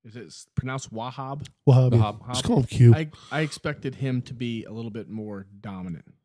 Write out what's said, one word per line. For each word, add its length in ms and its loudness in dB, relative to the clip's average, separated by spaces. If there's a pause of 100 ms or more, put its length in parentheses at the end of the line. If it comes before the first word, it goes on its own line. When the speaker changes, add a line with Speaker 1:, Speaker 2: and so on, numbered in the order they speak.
Speaker 1:
is 100 -20
it 120 -16
s-, 280 -20
pronounced 380 -6
Wahab? 520 -10 (220)
Speaker 2:
Wahab, 260 6
yeah. 60 4
Speaker 3:
Wahab. 300 -2
Speaker 2:
Just 160 -4
call 120 2
him 80 2
Q. 300 8
Speaker 1:
I, 140 -4 (220)
I 100 -2
expected 540 -6
him 280 -4
to 100 -14
be 300 -6
a 80 -16
little 200 -10
bit 180 -12
more 360 -10 (140)
dominant. 460 -12 (200)